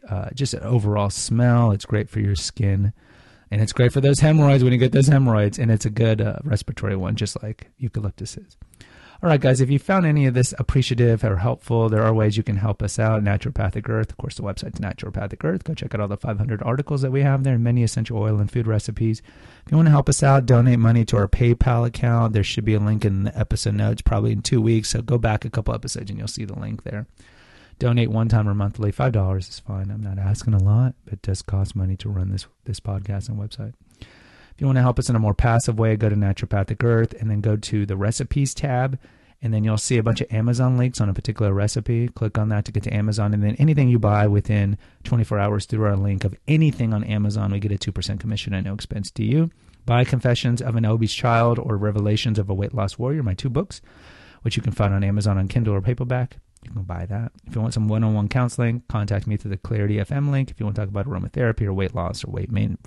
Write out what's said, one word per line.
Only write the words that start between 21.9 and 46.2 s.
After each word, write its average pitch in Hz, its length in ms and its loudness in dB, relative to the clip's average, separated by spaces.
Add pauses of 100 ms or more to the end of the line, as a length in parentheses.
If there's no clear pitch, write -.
There 104 100 2
should - 220 -4
be 110 80 2
a 107 60 2
link 104 260 0
in 98 200 0
the 110 120 -4
episode 107 380 -2
notes, 107 260 -2
probably 110 300 2
in 107 100 -2
two 120 180 0
weeks. 113 300 2
So 110 140 -4
go 117 160 0
back 110 260 -2
a 113 60 -8
couple 113 240 -4
episodes, 120 340 -10
and 107 80 -8
you'll 107 100 -8
see - 180 -10
the 98 140 -12
link 104 220 -10
there. 104 240 -10 (720)
Donate 120 320 2
one 110 180 0
time 110 220 4
or 101 60 0
monthly. 101 360 -2
Five 131 200 0
dollars 95 380 0
is - 100 -18
fine. 98 320 -8
I'm 104 100 -8
not 98 160 -6
asking 98 380 0
a 95 80 4
lot, 113 320 4 (100)
but - 80 -10
it 95 80 -12
does 95 220 -4
cost 98 320 -4
money 95 220 -2
to - 120 -10
run 95 220 -4
this, 95 160 -6 (180)
this 101 140 -8
podcast 98 500 -6
and 110 80 -6
website. 104 360 -10 (800)
If - 60 -20
you 139 80 0
wanna 131 140 4
help 123 180 4
us - 100 -2
in 120 60 2
a 113 40 4
more 107 140 2
passive 117 460 2
way, 113 160 4
go 107 140 0
to 104 60 2
Naturopathic 98 680 -2
Earth 113 360 2
and 110 120 -2
then 104 100 0
go 107 140 2
to 107 300 -4
the 101 100 -4
recipes 120 580 -2
tab, 131 460 -2 (420)
and 113 100 -2
then 107 120 0
you'll 107 140 0
see 120 200 0
a 110 60 2
bunch 113 180 0
of - 100 -6
Amazon 120 460 2
links 127 240 0
on 104 80 2
a 95 60 -2
particular 104 360 -2
recipe. 107 580 0
Click - 280 -4
on 107 120 0
that 104 160 -2
to - 60 -12
get 98 120 -2
to - 100 -4
Amazon, 104 400 0
and 104 80 0
then 107 140 0
anything 143 340 4
you 120 80 6
buy 104 300 4
within 101 500 2 (260)
twenty-four 110 360 0
hours 104 260 0
through 107 200 0
our 101 100 2
link 98 300 0